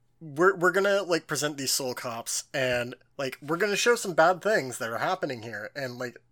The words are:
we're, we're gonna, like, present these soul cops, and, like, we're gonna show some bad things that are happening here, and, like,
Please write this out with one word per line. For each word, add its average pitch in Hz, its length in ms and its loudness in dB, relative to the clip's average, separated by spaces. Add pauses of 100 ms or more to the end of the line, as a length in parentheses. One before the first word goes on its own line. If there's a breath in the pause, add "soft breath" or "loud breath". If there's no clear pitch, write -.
(200)
we're, 165 360 4
we're 180 160 4
gonna, 196 320 4
like, 165 240 0
present 147 300 -2
these 135 140 -2
soul 131 220 -2
cops, 117 600 -6
and, 123 420 -2 (220)
like, 135 240 -6
we're 151 160 -4
gonna 202 180 0
show 240 200 4
some 208 180 -4
bad 165 280 6
things 156 380 0
that 117 100 -4
are 113 80 -4
happening 143 460 -4
here, 107 320 -10
and, 127 240 -8
like, 123 180 -10 (140)